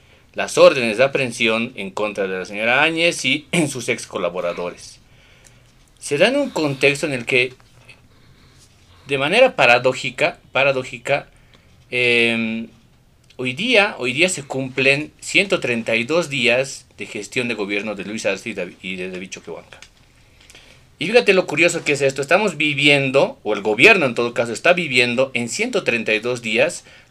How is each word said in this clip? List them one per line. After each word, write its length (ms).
las 240
órdenes 400
de 60
aprehensión 720
en 140
contra 360
de 120
la 60
señora 380
Áñez 420
y 220
<clears throat> 120
sus 180
ex 180
colaboradores? 920
Se 180
da 80
en 100
un 140
contexto 560
en 60
el 140
que, 280
de 120
manera 360
paradójica, 840
paradójica, 800
em, 760
hoy 160
día, 460
hoy 140
día 160
se 140
cumplen 800
ciento 400
treinta 340
y 80
dos 260
días 580
de 80
gestión 400
de 80
gobierno 400
de 100
Luis 220
Arce 240
y 40
Davi-, 280
y 140
de 140
David 200
Choquehuanca. 480
Y 80
fíjate 280
lo 120
curioso 380
que 80
es 100
esto, 180
estamos 360
viviendo, 880
o 100
el 60
gobierno 460
en 100
todo 180
caso 180
está 200
viviendo 600
en 140
ciento 360
treinta 300
y 40
dos 240
días 420